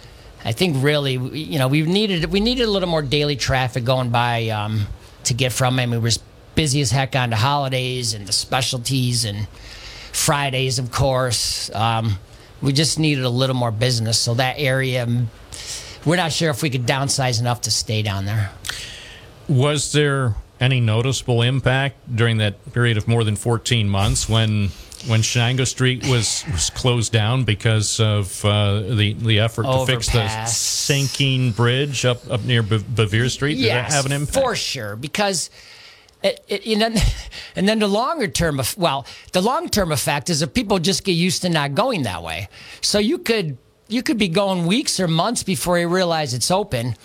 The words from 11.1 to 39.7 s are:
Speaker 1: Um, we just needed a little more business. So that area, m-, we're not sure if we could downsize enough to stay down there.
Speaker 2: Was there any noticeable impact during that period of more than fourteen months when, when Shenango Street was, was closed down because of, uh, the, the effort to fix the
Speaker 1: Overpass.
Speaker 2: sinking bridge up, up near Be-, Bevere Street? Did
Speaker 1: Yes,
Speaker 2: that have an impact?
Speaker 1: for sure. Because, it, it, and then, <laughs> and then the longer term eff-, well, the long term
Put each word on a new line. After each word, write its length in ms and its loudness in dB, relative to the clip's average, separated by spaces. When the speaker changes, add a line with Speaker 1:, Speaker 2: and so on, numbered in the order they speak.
Speaker 1:
Um, 440 0
we 100 2
just 260 2
needed 260 2
a 60 2
little 260 0
more 160 0
business. 460 0
So 160 0
that 240 0
area, 440 0
m-, 260 0
we're 100 4
not 160 0
sure 180 0
if 120 -2
we 80 0
could 160 -2
downsize 540 0
enough 220 0
to 80 -4
stay 320 -2
down 240 -2
there. 240 -2
Speaker 2:
Was 440 2
there 420 2
any 200 2
noticeable 600 2
impact 540 2
during 240 4
that 340 -2
period 240 2
of 120 -2
more 160 4
than 100 0
fourteen 540 0
months 400 2
when, 400 2
when 140 4
Shenango 440 2
Street 400 0
was, 460 0
was 180 0
closed 420 0
down 320 2
because 540 0
of, 460 0
uh, 360 4
the, 340 2
the 260 2
effort 240 0
to 220 2
fix 200 0
the 140 2
Speaker 1:
Overpass. 360 -2
Speaker 2:
sinking 920 0
bridge 540 0
up, 260 0
up 140 -2
near 180 2
Be-, 160 2
Bevere 500 0
Street? 280 -2
Did 80 0
Speaker 1:
Yes, 260 0
Speaker 2:
that 60 2
have 100 0
an 60 -2
impact? 260 -4
Speaker 1:
for 160 2
sure. 400 -6
Because, 560 -2
it, 240 -2
it, 180 -6
and 160 0
then, 160 2
<laughs> 300 -14
and 120 2
then 120 2
the 80 2
longer 400 0
term 320 0
eff-, 180 -4
well, 260 0
the 100 2
long 260 0
term 220 0